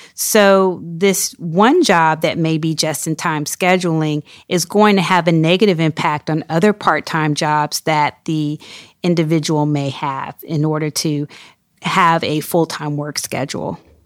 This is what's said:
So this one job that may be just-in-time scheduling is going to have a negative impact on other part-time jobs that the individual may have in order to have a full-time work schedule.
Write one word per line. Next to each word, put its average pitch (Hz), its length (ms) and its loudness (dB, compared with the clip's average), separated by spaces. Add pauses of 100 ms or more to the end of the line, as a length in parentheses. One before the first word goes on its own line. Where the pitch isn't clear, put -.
(140)
So 196 680 2
this 170 500 -2
one 208 500 2
job 165 400 2
that 165 160 -2
may 160 180 0
be 160 180 -2
just-in-time 156 680 -4
scheduling 160 800 0 (260)
is 185 160 -2
going 208 320 2
to 190 60 2
have 170 260 2
a 170 40 2
negative 170 460 2
impact 156 520 -2
on 156 180 -2
other 170 240 2
part-time 156 600 -2
jobs 151 460 -2
that 151 440 -2
the 151 340 -4 (440)
individual 160 640 0
may 143 240 -2
have 139 520 -8
in 156 220 -2
order 156 240 -2
to 147 400 -4 (540)
have 170 420 2
a 151 160 -2
full-time 151 560 -2
work 147 220 -8
schedule. - 600 -8 (280)